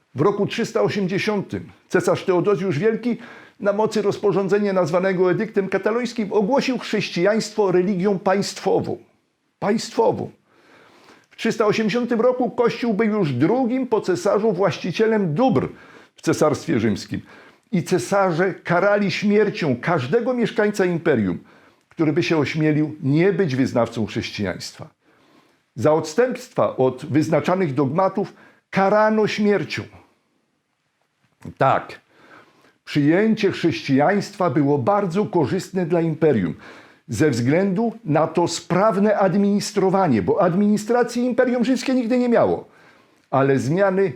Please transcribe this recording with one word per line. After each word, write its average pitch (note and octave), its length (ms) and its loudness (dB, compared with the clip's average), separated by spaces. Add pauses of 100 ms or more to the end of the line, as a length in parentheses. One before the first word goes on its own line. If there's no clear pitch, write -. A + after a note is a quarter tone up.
(140)
W B2 60 -4
roku G3+ 260 2
trzysta A3 360 -2
osiemdziesiątym G3 840 -2 (200)
cesarz F#3 360 0
Teodozjusz F3+ 540 0
Wielki A3 380 -2 (440)
na G3+ 120 0
mocy G#3+ 300 0
rozporządzenia G3 720 0
nazwanego F3+ 580 2
edyktem G3 380 -2
katalońskim A3 640 -4
ogłosił A3+ 460 0
chrześcijaństwo G3+ 920 -2
religią F3+ 460 0
państwową. F#3 800 -2 (600)
Państwową. G#3+ 720 -2 (1000)
W - 60 -20
trzysta A3+ 300 0
osiemdziesiątym A3+ 540 0
roku B3 300 2
Kościół A#3 440 0
był A3 120 0
już G3+ 260 0
drugim A#3 540 0
po A3 140 0
cesarzu G3+ 520 0
właścicielem G3 840 0
dóbr D#3+ 340 2 (460)
w - 80 -20
Cesarstwie D3 580 0
Rzymskim. G#2+ 400 -2 (520)
I F3 100 0
cesarze F#3 720 0
karali G3 560 0
śmiercią G3 720 0
każdego F3 540 0
mieszkańca G#3 500 0
imperium, D3 540 0 (500)
który D#3 240 -2
by D#3+ 100 0
się E3 160 0
ośmielił D3+ 640 0
nie D#3+ 300 2
być D#3+ 240 0
wyznawcą A#2 500 0
chrześcijaństwa. - 800 -8 (840)
Za D3 180 2
odstępstwa D#3+ 840 0
od C3 300 0
wyznaczanych D#3 680 0
dogmatów F3 600 -2 (360)
karano G#3+ 560 2
śmiercią. G3 560 -2 (1800)
Tak, B2+ 420 0 (840)
przyjęcie F#3 680 2
chrześcijaństwa E3+ 1000 0
było C#3+ 280 2
bardzo G3+ 460 0
korzystne F3+ 640 -2
dla E3+ 140 0
imperium D3+ 540 0 (540)
ze B2 220 2
względu F3+ 640 0 (120)
na D#3 220 2
to E3+ 220 0
sprawne G3+ 680 2
administrowanie, F#3+ 1040 2
bo C#3+ 200 2
administracji G#3 800 0
imperium B3+ 400 0
rzymskie B3+ 300 0
nigdy B3 240 0
nie B3 100 0
miało. A#2+ 400 2 (640)
Ale C3+ 280 2
zmiany F#3 580 0